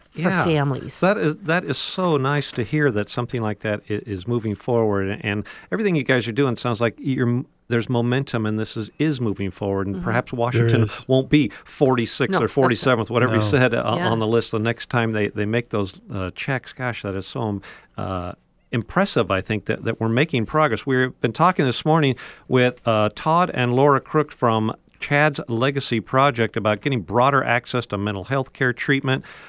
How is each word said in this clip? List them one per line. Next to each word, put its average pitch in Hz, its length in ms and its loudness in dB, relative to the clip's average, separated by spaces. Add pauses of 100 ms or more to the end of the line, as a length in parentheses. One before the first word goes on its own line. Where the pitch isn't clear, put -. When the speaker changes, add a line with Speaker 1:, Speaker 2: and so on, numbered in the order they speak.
(100)
Speaker 1:
for 156 100 -10
Speaker 2:
Yeah. 180 240 2
Speaker 1:
families. 143 560 0
Speaker 2:
That 202 180 4
is, 156 200 0
that 165 260 -2
is 156 140 -4
so 175 380 0
nice 139 360 0
to 123 100 -2
hear 147 300 0
that 104 160 -2
something 120 340 -4
like 107 180 -4
that 104 200 -2 (100)
i-, 104 40 -2 (120)
is 95 220 -6
moving 113 260 -2
forward. 104 680 0
And 104 220 -2 (280)
everything 190 240 0
you 131 80 0
guys 120 240 2
are 117 40 -4
doing 127 220 2
sounds 113 260 -4
like 113 180 0
you're, 127 440 0 (240)
there's 117 220 0
momentum 120 580 0
and 107 100 -2
this 110 200 -6
is, 107 120 -8 (120)
is 147 200 0
moving 98 300 -2
forward. 98 380 -2
And 98 80 -6
Speaker 1:
Mm-hmm. 90 80 -6
Speaker 2:
perhaps 117 280 -2
Washington 117 500 2
Speaker 3:
There 107 140 -2
is. - 120 -10
Speaker 2:
won't 131 200 2
be 143 220 4 (140)
forty-six 127 680 0
Speaker 1:
No, 190 80 0
Speaker 2:
or - 40 0
Speaker 1:
that's 107 100 0
Speaker 2:
forty-seventh, 127 580 2
whatever 113 240 2
you 110 60 2
Speaker 3:
No. 107 60 2
Speaker 2:
said, 123 280 2
uh, 120 220 0
Speaker 1:
Yeah. - 140 -2
Speaker 2:
on 113 100 0
the 110 80 0
list 113 240 0
the 113 80 0
next 113 280 -2
time 113 220 0
they, 107 160 0
they 104 180 -4
make 117 260 -2
those, 101 380 -4
uh, 95 280 -6
checks. - 360 -6
Gosh, 123 300 -8
that 98 140 -6
is 95 100 -8
so, - 140 -8
um, 104 220 -4 (340)
uh, 92 360 -6 (380)
impressive, 127 580 0
I 95 120 0
think, 107 240 -4
that, - 220 -4
that 113 140 -2
we're 113 80 0
making 120 380 0
progress. 151 400 0
We've 127 340 0
been 117 120 0
talking 175 320 4
this - 200 0
morning 151 300 4 (320)
with, 123 400 2
uh, 107 300 4
Todd 170 360 2
and 123 220 0
Laura 135 260 6
Crook 151 300 -2
from 113 420 0 (280)
Chad's 147 480 2
Legacy 127 500 0
Project 127 600 2
about 107 240 0
getting 135 180 0
broader 127 420 2
access 120 440 -2
to 104 100 -6
mental 101 280 -4
health 135 280 -4
care 127 220 0
treatment. 135 500 0 (240)